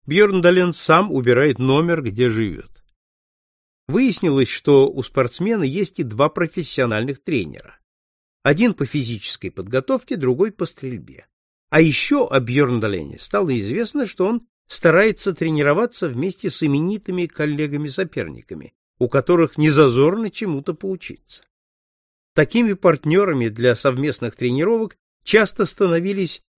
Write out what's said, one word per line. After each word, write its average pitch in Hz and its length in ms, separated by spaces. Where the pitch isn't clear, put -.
Бьерн 190 340
Дален 180 320
сам 180 380
убирает 131 480
номер, 147 440
где 117 280
живет. 107 400
Выяснилось, 160 600
что 139 400
у 131 140
спортсмена 175 640
есть 170 340
и 165 60
два 123 240
профессиональных 135 960
тренера. 85 540
Один 175 320
по 139 120
физической 117 640
подготовке, 131 680
другой 147 360
по - 120
стрельбе. 123 640
А 156 100
еще 196 500
о 135 100
Бьерн 123 400
Далене 87 380
стало 175 400
известно, 208 480
что - 200
он 226 160
старается 190 680
тренироваться 160 760
вместе 147 420
с - 120
именитыми 175 640
коллегами-соперниками, 143 1500
у 123 100
которых 160 500
не 151 120
зазорно 151 600
чему-то 160 440
поучиться. - 680
Такими 214 400
партнерами 160 760
для 117 260
совместных 131 640
тренировок 175 600
часто 208 420
становились 185 760